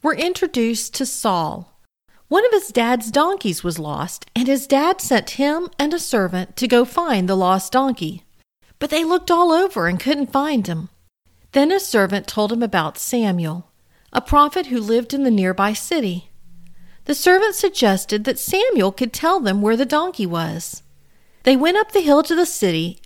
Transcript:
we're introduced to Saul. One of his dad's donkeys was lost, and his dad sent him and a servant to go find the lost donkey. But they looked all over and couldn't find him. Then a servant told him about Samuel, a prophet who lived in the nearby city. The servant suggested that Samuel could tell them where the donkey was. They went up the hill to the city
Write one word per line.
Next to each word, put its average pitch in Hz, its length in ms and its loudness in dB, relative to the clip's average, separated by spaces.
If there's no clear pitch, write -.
we're 302 120 0
introduced 262 840 -2
to 262 100 -4
Saul. 175 680 -4
One 381 140 4
of 480 80 2
his 403 160 2
dad's 233 420 0
donkeys 294 540 0
was 170 140 -4
lost, 151 480 -8
and 247 120 0
his 269 180 2
dad 320 340 2
sent 220 300 0
him 311 480 -2
and 302 160 0
a 349 40 -2
servant 185 580 -2
to 220 120 -2
go 240 160 4
find 254 420 0
the 190 80 0
lost 190 380 2
donkey. 247 500 -2
But 294 120 -4
they 311 120 0
looked 339 280 0
all 349 200 4
over 330 360 2
and 180 120 0
couldn't 285 320 -2
find 277 360 0
him. 170 240 -8
Then 294 200 4
a 381 80 2
servant 202 460 0
told 208 260 -2
him 233 100 -2
about 185 360 -2
Samuel, 180 720 -4
a - 80 -2
prophet 294 460 2
who 254 120 -4
lived 226 360 -2
in 277 100 -2
the 262 60 2
nearby 196 420 2
city. 214 560 -4
The 294 80 -2
servant 381 400 4
suggested 208 680 0
that 262 140 -2
Samuel 370 540 0
could 240 220 -4
tell 349 260 2
them 202 220 0
where 220 160 2
the 269 80 0
donkey 302 400 -2
was. 165 560 -6
They 262 120 6
went 330 220 2
up 427 140 0
the 392 100 4
hill 294 220 6
to 330 100 -2
the 349 100 4
city 170 600 -2